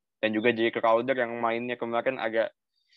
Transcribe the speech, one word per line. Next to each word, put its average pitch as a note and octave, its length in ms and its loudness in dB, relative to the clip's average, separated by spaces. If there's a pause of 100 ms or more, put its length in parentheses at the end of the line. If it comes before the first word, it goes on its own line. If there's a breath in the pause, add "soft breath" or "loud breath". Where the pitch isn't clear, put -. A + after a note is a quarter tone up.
(220)
dan A2 100 0
juga A2+ 240 2
Jae A2+ 160 2
Crowder A#2 460 2
yang A#2 240 -4
mainnya A#2 340 -2
kemarin A#2 400 -2
agak, A2 380 -2 (420 soft breath)